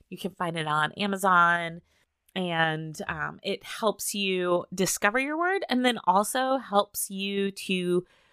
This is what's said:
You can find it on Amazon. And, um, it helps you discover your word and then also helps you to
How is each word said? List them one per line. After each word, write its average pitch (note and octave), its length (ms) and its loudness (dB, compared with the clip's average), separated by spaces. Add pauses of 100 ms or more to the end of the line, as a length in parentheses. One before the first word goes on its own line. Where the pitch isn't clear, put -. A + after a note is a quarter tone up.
(100)
You F3+ 60 -12
can F3+ 140 -8
find E3+ 260 -6
it D#3 120 -2
on D3+ 240 2
Amazon. E3+ 880 2 (540)
And, D#3+ 760 -2
um, D3+ 340 -6
it - 220 -6
helps - 500 -2
you F#3 600 0
discover G3+ 440 2
your D4 200 -2
word F4+ 320 0
and B3+ 160 2
then A#3+ 180 2
also B3+ 540 2
helps G3+ 520 -2
you G3 400 -2
to F3+ 540 -2 (280)